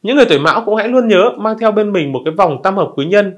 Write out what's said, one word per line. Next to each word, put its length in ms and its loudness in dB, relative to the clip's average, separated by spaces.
những 120 -2
người 100 6
tuổi 140 2
Mão 260 2
cũng 100 0
hãy 120 -2
luôn 200 2
nhớ 300 4
mang 220 -4
theo 120 2
bên 220 -2
mình 180 -2
một 140 -6
cái 80 -4
vòng 300 0
tam 140 -2
hợp 180 -2
quý 100 -4
nhân 320 0